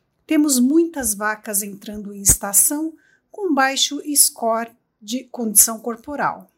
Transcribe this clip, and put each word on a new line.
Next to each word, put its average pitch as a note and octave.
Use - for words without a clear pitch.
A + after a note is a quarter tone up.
temos D4+
muitas C#4
vacas G#3+
entrando G3+
em G3+
estação D4
com G4
baixo C4+
score A3+
de A3+
condição A3
corporal. A3+